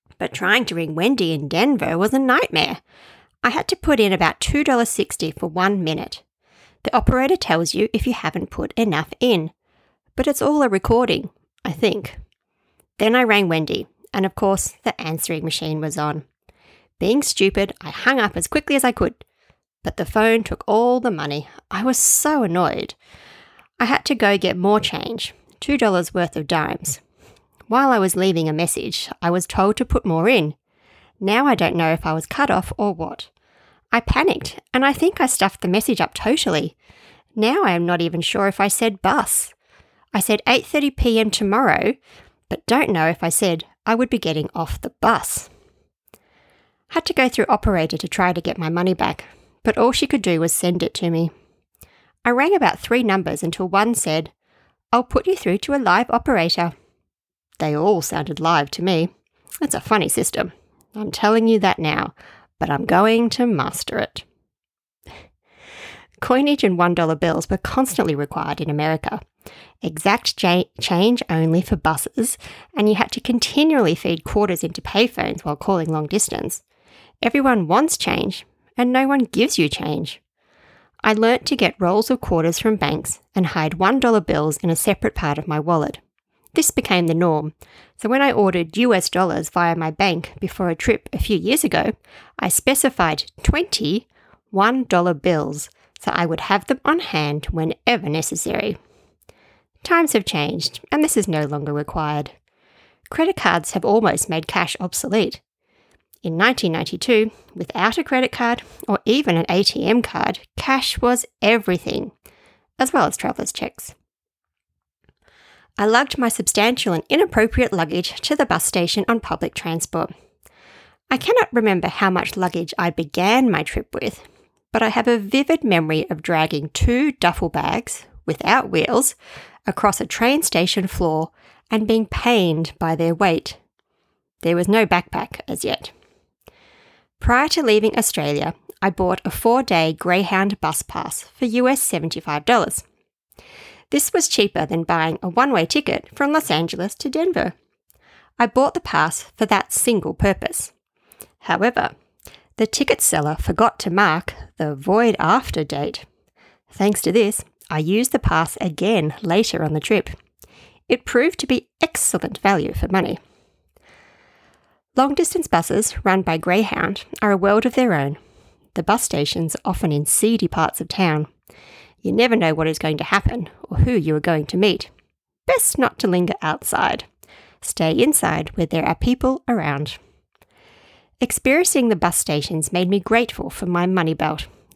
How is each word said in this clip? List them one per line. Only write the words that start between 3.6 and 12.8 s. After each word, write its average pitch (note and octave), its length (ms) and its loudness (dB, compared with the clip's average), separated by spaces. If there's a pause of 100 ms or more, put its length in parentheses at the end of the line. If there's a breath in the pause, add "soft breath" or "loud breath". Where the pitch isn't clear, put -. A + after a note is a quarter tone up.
to F#4 80 2
put C#4+ 240 2
in G3+ 120 4
about F3+ 280 0
two - 240 0
dollars A#3+ 240 2
sixty - 420 -4
for - 160 -8
one F3+ 380 0
minute. - 380 -6 (600 soft breath)
The - 120 -4
operator C4 420 2
tells E3 380 0
you G#3+ 180 0
if - 140 -2
you B3 80 0
haven't - 360 -6
put - 240 -8
enough F3+ 460 -2
in. F#3+ 320 2 (640)
But - 100 0
it's - 160 0
all C#4+ 200 2
a B3+ 60 4
recording, A3 600 0 (340)
I C4 80 -4
think. - 460 -2 (800)